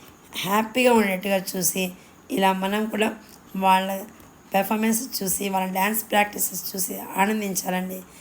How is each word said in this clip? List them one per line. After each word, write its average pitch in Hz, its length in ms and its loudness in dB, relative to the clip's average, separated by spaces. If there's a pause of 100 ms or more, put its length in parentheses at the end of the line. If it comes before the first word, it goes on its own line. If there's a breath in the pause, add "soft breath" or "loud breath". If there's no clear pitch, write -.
(360 loud breath)
హ్యాపీగా 226 560 2
ఉండేట్టుగా 196 520 2
చూసి, 185 400 -2 (460 loud breath)
ఇలా 190 220 4
మనం 196 340 -2
కూడా 214 220 0 (480 loud breath)
వాళ్ళ 190 320 4 (600)
పెర్ఫార్మెన్స్ 214 520 2 (120)
చూసి, 196 360 -4
వాళ్ళ 190 240 0
డ్యాన్స్ 202 320 0
ప్రాక్టీసెస్ 208 600 0
చూసి 190 300 -6 (220)
ఆనందించాలండి. 190 840 -2 (220 loud breath)